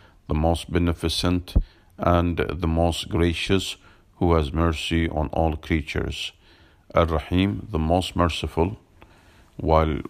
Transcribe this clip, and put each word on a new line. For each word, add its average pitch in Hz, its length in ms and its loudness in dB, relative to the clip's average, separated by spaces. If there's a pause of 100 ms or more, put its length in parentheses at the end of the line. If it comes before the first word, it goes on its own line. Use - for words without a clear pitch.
(280)
the 78 60 0
most 82 360 0
beneficent, 85 840 -2 (420)
and 85 380 2
the 82 320 -2
most 82 400 0
gracious, 85 680 0 (420)
who 85 160 4
has 73 180 2
mercy 82 560 0
on 76 240 -4
all 80 240 0
creatures. - 760 -4 (600)
Ar-Rahim, 90 760 2
the 80 120 -2
most 85 340 0
merciful. 87 640 0 (800)
While 80 520 2